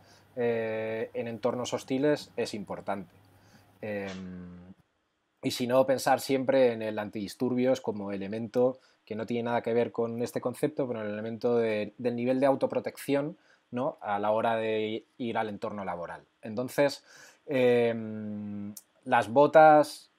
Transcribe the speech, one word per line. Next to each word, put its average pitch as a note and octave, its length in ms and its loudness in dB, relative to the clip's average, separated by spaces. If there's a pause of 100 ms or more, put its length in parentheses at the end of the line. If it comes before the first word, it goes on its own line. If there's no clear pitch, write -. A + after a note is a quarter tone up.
(340)
eh, A2+ 760 -2
en A#2+ 160 -6
entornos A#2 460 -4
hostiles C3+ 600 0
es A2+ 180 -4
importante. G2 600 -8 (680)
Em, F#2 840 -10 (760)
y C3 100 -2
si B2 160 -4
no, C3 180 4
pensar C3 340 2
siempre C3 520 2
en A2+ 100 -6
el A2 160 -4
antidisturbios B2 800 -2
como G#2 300 -6
elemento A2+ 680 -2 (240)
que A2 100 -10
no A2+ 120 -6
tiene A#2 180 -2
nada A#2+ 180 -2
que A#2 120 -2
ver A#2 180 0
con A#2 300 -4
este A#2 180 -4
concepto, C3+ 480 -4
pero A#2 140 -6
el G#2 100 -6
elemento A2+ 440 -2
de, G#2+ 420 0
del A#2+ 180 -2
nivel B2+ 240 0
de C#3+ 60 4
autoprotección, C#3 880 -2 (340)
¿no? B2 300 -4
A G2+ 180 -4
la G#2 140 0
hora A2+ 240 2
de A2 480 -2 (140)
ir A2+ 200 -4
al A2 100 -2
entorno G#2 360 -8
laboral. E2+ 400 -8 (180)
Entonces, B2+ 600 -2 (420)
em, A2 1300 0 (300)
las A#2+ 240 2
botas D3 920 8